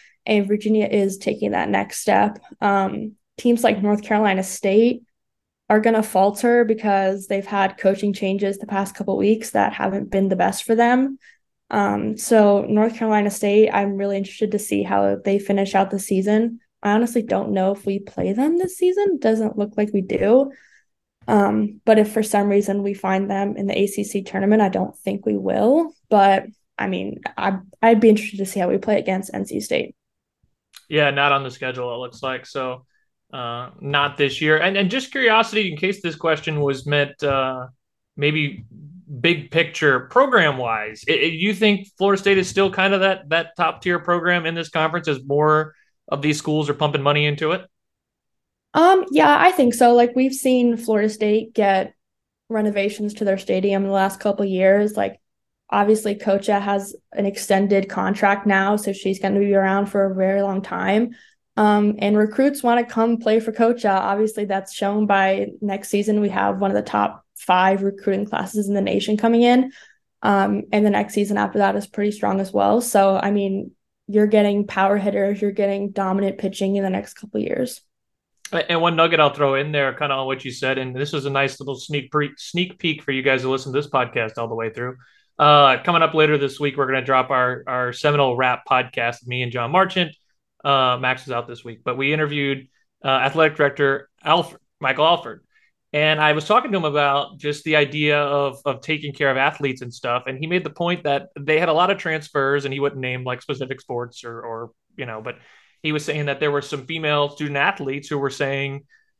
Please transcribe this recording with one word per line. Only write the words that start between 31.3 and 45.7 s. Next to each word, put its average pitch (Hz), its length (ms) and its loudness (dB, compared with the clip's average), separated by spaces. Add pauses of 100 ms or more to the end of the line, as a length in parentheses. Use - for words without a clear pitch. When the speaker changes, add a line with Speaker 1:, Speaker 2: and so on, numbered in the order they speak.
Speaker 2:
on 139 100 0
the 131 80 -8
schedule, 127 420 -8
it 120 60 -8
looks 123 240 -14
like. 131 240 -6
So, 127 400 -8 (460)
uh, 123 380 -10 (100)
not 143 360 -2
this 139 240 0
year. 156 180 4
And, 190 180 0
and 196 120 0
just 262 220 -4
curiosity, 226 640 2
in 151 40 -10
case 196 240 -2
this 165 140 -6
question 156 460 -2
was 135 260 -2
meant, 143 380 -2
uh, 131 420 -2 (500)
maybe 147 500 -2 (540)
big 165 300 0
picture 156 500 0
program-wise, 131 1080 0
i-, 139 40 4
i-, 131 120 2
you 170 300 0
think 202 340 0 (100)
Florida 190 220 2
State 196 180 2
is 185 100 -2
still 196 220 0
kind 190 240 0
of 190 60 0
that, 190 300 -2
that 165 260 -2
top-tier 175 420 -2
program 175 480 0
in 165 80 -4
this 165 140 -6
conference 160 400 -2
as 135 160 -2
more 151 500 2 (340)